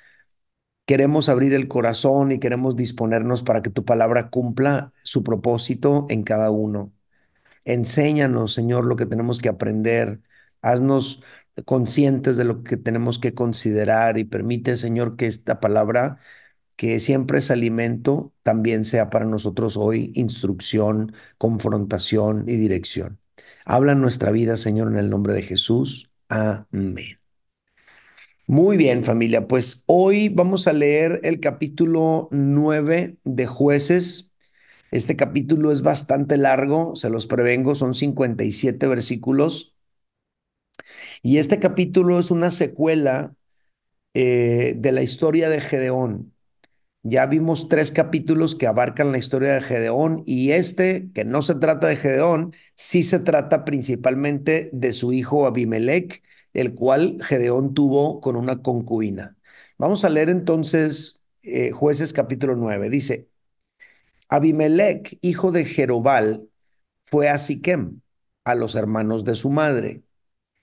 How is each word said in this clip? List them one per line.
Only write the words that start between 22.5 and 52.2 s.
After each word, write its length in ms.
dirección. 640
Habla 280
en 80
nuestra 320
vida, 240
Señor, 320
en 100
el 100
nombre 240
de 100
Jesús. 680
Amén. 880
Muy 300
bien, 280
familia, 420
pues 400
hoy 420
vamos 380
a 60
leer 500
el 180
capítulo 920
nueve 920
de 220
Jueces. 880
Este 260
capítulo 560
es 100
bastante 540
largo, 600
se 140
los 160
prevengo, 480
son 200
cincuenta 500
y 80
siete 340
versículos. 880
Y 160
este 220
capítulo 580
es 120
una 200
secuela, 840
eh, 640
de 160
la 100
historia 460
de 120
Gedeón. 760
Ya 220
vimos 460
tres 220
capítulos 600
que 120
abarcan 440
la 60
historia 380
de 80
Gedeón 640
y 240
este, 640
que 100
no 160
se 140
trata 320
de 100
Gedeón, 560